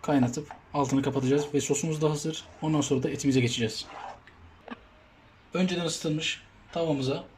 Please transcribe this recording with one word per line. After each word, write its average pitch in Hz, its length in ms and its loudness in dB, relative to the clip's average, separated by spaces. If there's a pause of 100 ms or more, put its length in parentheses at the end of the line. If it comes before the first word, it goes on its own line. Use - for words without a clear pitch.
kaynatıp 139 460 2 (260)
altını 139 280 2
kapatacağız 139 520 2
ve 143 60 4
sosumuz 156 420 0
da 156 80 4
hazır. 156 340 -4 (180)
Ondan 156 180 2
sonra 131 220 2
da 156 80 0
etimize 135 300 2
geçeceğiz. 117 460 -2 (1700)
Önceden 175 300 0
ısıtılmış 156 580 -4 (300)
tavamıza 147 520 0 (120)